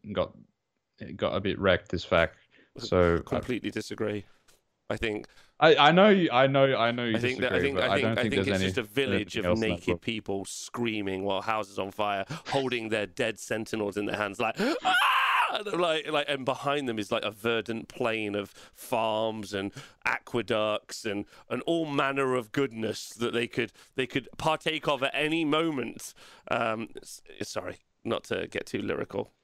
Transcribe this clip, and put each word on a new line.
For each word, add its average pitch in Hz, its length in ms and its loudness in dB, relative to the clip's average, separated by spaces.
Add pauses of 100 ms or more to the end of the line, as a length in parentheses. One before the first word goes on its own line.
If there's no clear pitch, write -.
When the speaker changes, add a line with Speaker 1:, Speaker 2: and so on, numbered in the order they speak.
(120)
Speaker 1:
got, 92 200 -2 (840)
got - 180 0
a 95 60 0
bit 98 180 -2
wrecked 92 320 4
this 90 140 -4
fac. 82 300 4 (440)
So, 87 380 4
uh, 80 60 0
Speaker 2:
Completely 123 480 -4
disagree. 104 540 -6 (640)
I 104 80 -4
think 107 300 -4 (340)
Speaker 1:
I, 156 160 8
I 147 160 8
know 190 160 10
you, 190 240 6
I 127 140 6
know, 135 300 6
I 117 140 4
know 120 140 -2
you 113 120 2
Speaker 2:
I 117 40 2
think 123 200 0
that, 123 120 0
I 127 60 2
Speaker 1:
disagree, 139 100 2
Speaker 2:
think, 139 100 -2
Speaker 1:
but 90 120 2
Speaker 2:
I - 20 4
Speaker 1:
I - 40 4
Speaker 2:
think, - 60 2
Speaker 1:
don't 113 160 2
Speaker 2:
I 110 40 2
Speaker 1:
think 110 120 0
Speaker 2:
think 98 120 2
Speaker 1:
there's 98 100 2
Speaker 2:
it's 95 60 2
Speaker 1:
any, 95 100 2
Speaker 2:
just 95 60 0
a 120 40 0
village 110 540 -2
Speaker 1:
anything - 40 0
Speaker 2:
of 98 60 -2
Speaker 1:
else 90 120 4
in - 20 0
that 110 80 2
Speaker 2:
naked 87 260 -2
Speaker 1:
book. 85 60 -6
Speaker 2:
people 101 460 -4
screaming 104 760 -4
while 98 180 0
houses 104 360 -2
on 98 120 -4
fire, 101 340 -2 (240)
holding 127 400 -2
their 107 180 0
dead 113 320 -4
sentinels 107 580 -4
in 104 100 -2
their 104 100 -2
hands, 101 240 -4
like, 113 180 0
"Ah!" 330 360 0 (800)
Like, 160 360 0
like, 147 180 0
and 139 180 -4
behind 139 420 -2
them 113 100 -2
is, 104 140 -4
like, 117 120 -2
a 107 60 -2
verdant 113 580 -4
plain 110 460 -2
of 101 180 -4 (220)
farms 110 800 -2
and 98 180 -4 (360)
aqueducts 110 1000 -2
and, 101 220 -4 (240)
and 127 160 -4
all 165 180 0
manner 139 500 0
of 120 180 -4
goodness 113 580 -2
that 113 240 -2
they 117 120 0
could, 117 240 -4 (240)
they 131 120 -2
could 127 320 -4
partake 156 500 -2
of 139 140 0
at 139 120 0
any 156 300 0
moment. 151 680 -2 (360)
Um, 117 380 -2 (140)
s-, - 180 -18 (220)
sorry, - 380 -8 (220)
not 110 220 -4
to 90 220 -4
get - 180 -8
too - 160 -4
lyrical. 104 500 -4 (140)